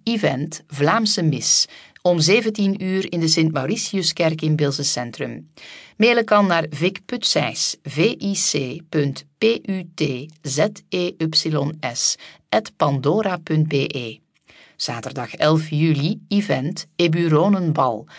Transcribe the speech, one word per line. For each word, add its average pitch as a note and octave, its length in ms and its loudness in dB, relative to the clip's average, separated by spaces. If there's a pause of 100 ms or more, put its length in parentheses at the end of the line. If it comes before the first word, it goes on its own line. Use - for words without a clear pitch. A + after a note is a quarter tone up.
event, E3 640 -2
Vlaamse F#3 560 0
Mis, C#3+ 440 2 (360)
om F3 180 4
zeventien G3+ 600 2
uur F#3+ 300 -2
in E3+ 80 -2
de E3 80 2
Sint-Mauritiuskerk D#3+ 1120 0
in D#3 140 2
Bilzen C#3+ 280 0
Centrum. A#2+ 640 -6 (460)
Mailen A#3 280 4
kan G#3 220 4
naar E3+ 240 2
Vic E3 340 -2
Putzeyss, - 800 -2
V D#3+ 360 0
I - 140 -4
C C#3+ 560 -2
punt C#3+ 360 -2 (140)
P - 60 -2 (180)
U F#3 320 -6
T - 80 -4 (400)
Z C3+ 160 -6 (300)
E F3+ 300 -2
Y D#3+ 320 -2 (420)
S - 240 -4 (320)
at G#3+ 280 -2
pandora D#3+ 600 0
punt D#3 320 0
B D#3 40 -6
E. B2 460 -4 (580)
Zaterdag B2 580 -8
elf D#3 360 2
juli, D#3 580 2
event, E3 580 -2 (100)
Eburonenbal, E3 1080 2 (120)